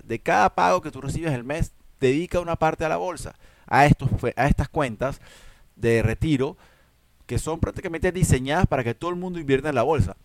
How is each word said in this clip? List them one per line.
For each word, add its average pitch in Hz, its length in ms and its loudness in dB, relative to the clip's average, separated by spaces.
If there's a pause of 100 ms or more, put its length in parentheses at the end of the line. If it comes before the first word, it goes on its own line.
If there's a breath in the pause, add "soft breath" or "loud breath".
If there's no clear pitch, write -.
De 113 160 -8
cada 190 360 0
pago 180 260 2
que 156 80 -12
tú 131 120 -14
recibes 160 320 -6
el 120 100 -6
mes, 156 300 -6 (260)
dedica 151 400 0
una 170 160 -4
parte 160 300 0
a 156 40 -2
la 165 80 0
bolsa, 175 380 -8 (320 soft breath)
a 135 180 6
estos, 139 240 4 (260)
a 131 120 2
estas 143 220 2
cuentas 131 520 -4 (540 soft breath)
de 117 260 2
retiro, 135 540 0 (680 soft breath)
que 120 140 -4
son 160 200 -6
prácticamente 170 520 -2
diseñadas 160 560 2
para 131 160 0
que 113 120 -4
todo 170 140 -6
el 175 80 -6
mundo 180 220 -8
invierta 139 280 0
en 147 80 -2
la 117 80 2
bolsa. 123 420 0